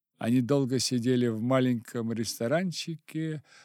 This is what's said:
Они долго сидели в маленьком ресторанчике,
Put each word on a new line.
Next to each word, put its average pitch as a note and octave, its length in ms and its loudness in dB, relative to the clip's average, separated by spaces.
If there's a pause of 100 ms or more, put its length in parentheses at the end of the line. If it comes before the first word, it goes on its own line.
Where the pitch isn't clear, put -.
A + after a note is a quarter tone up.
(180)
Они A#2+ 240 2
долго C3 380 2
сидели B2 480 2
в A2 140 -2
маленьком B2 720 0
ресторанчике, D#3 1300 -4 (220)